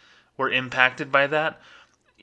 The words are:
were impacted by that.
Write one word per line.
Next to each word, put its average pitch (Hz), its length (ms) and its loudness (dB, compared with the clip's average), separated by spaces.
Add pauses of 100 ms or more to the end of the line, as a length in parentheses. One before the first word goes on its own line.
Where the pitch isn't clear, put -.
(360)
were 131 140 -2
impacted 127 640 0
by 139 140 4
that. 151 340 -4 (600)